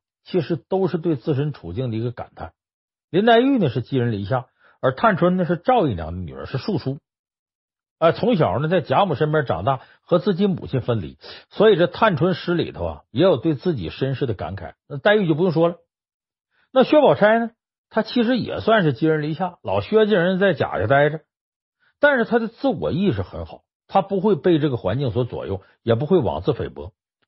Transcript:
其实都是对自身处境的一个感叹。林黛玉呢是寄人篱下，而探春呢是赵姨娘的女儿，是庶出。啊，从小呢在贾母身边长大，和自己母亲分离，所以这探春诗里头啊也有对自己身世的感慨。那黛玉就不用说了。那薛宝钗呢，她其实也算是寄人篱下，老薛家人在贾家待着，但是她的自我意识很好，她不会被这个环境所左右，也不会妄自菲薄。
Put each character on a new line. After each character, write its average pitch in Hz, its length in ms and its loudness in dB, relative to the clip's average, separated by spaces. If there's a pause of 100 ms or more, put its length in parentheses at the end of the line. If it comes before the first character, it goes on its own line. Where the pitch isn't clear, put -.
(240)
其 - 180 -4
实 165 140 -4
都 190 320 -4
是 180 100 -4
对 160 180 -2
自 139 200 -4
身 147 160 -2
处 85 220 -12
境 123 180 -6
的 110 60 -6
一 - 20 -4
个 120 120 -6
感 - 240 -14
叹。 - 180 -14 (560)
林 190 160 0
黛 233 160 6
玉 269 160 2
呢 170 120 2
是 120 120 -4
寄 135 160 -4
人 120 160 0
篱 101 100 -6
下， 120 220 -4 (340)
而 131 160 -2
探 214 220 2
春 180 180 2
呢 185 80 0
是 170 140 -2
赵 233 300 2
姨 113 60 -2
娘 85 220 -8
的 92 60 -8
女 76 120 -10
儿， 69 120 -12
是 - 120 -8
庶 170 200 -4
出。 135 220 -6 (1000)
啊， 160 140 4
从 220 240 0
小 107 220 2
呢 156 100 -4
在 180 100 2
贾 147 260 0
母 170 80 -4
身 151 200 0
边 156 120 0
长 87 200 -4
大， 135 160 -2 (200)
和 - 160 0
自 196 160 0
己 190 140 0
母 180 180 -2
亲 131 140 -4
分 113 220 -2
离， 67 160 -12 (320)
所 220 200 4
以 208 60 6
这 165 120 2
探 202 280 2
春 170 180 0
诗 175 220 -4
里 104 160 -4
头 85 140 -8
啊 78 160 -8 (100)
也 117 100 -2
有 180 140 6
对 151 200 -2
自 175 200 -4
己 85 140 -6
身 135 260 -4
世 139 100 -4
的 113 80 -6
感 90 220 -8
慨。 - 200 -14 (120)
那 143 100 -12
黛 208 180 4
玉 208 120 2
就 156 80 2
不 160 80 -2
用 190 80 2
说 160 160 2
了。 175 80 -2 (960)
那 254 120 4
薛 302 180 4
宝 202 140 6
钗 214 240 4
呢， 233 120 -6 (380)
她 220 120 -2
其 247 220 -2
实 240 140 0
也 - 240 -6
算 214 220 4
是 151 100 2
寄 156 120 -2
人 156 160 2
篱 151 120 -4
下， 180 280 -6
老 98 200 -2
薛 214 260 2
家 208 60 2
人 185 260 2
在 190 140 2
贾 73 260 -4
家 98 80 -2
待 143 220 4
着， 156 100 -6 (800)
但 285 180 4
是 233 60 2
她 226 160 0
的 226 80 -4
自 - 220 -4
我 104 240 -4
意 185 180 0
识 95 100 -4
很 80 240 -10
好， - 180 -20 (240)
她 196 140 2
不 196 200 -4
会 202 140 2
被 165 220 2
这 147 120 0
个 123 80 -4
环 120 200 -2
境 135 140 -2
所 120 140 0
左 64 200 -10
右， 95 160 -8 (220)
也 113 120 2
不 127 100 -4
会 185 120 2
妄 85 240 0
自 147 120 -2
菲 78 160 -6
薄。 71 240 -14 (340)